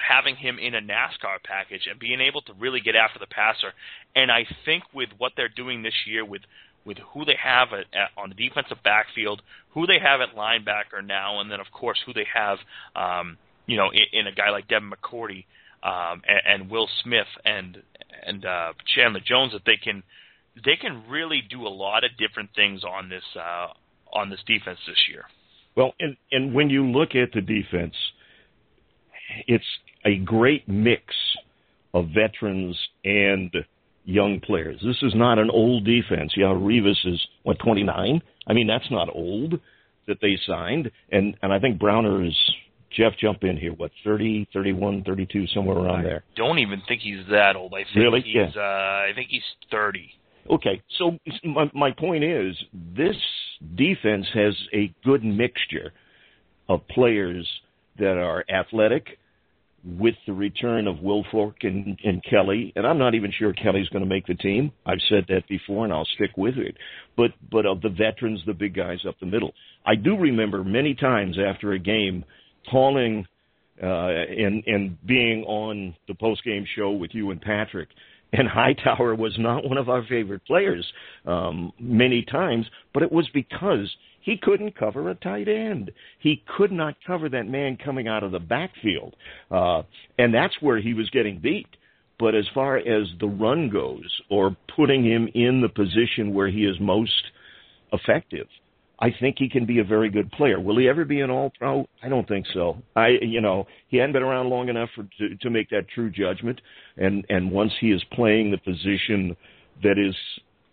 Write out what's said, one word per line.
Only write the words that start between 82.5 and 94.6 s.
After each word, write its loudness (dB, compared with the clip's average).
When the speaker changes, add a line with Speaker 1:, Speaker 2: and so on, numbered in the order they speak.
Speaker 2:
but 2
it 0
was 2
because -2
he -4
couldn't 0
cover -4
a -6
tight -6
end. -4
He 0
could 4
not -4
cover -4
that -4
man -2
coming -4
out 0
of -4
the -4
backfield, -4
uh, 2
and 6
that's 2
where 2
he -2
was -4
getting 0
beat. -4
But 4
as 2
far 0
as 0
the -2
run 0
goes, -4
or 2